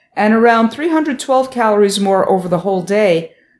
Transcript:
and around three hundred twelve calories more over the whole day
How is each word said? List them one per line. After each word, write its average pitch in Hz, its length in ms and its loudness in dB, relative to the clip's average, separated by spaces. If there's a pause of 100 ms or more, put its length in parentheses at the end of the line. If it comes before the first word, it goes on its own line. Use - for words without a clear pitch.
(160)
and 214 160 0
around 226 380 2
three 302 180 -6
hundred 311 320 -2
twelve 262 300 0
calories 208 500 0
more 196 300 2
over 180 180 0
the 175 120 -2
whole 190 220 -2
day 175 520 0 (240)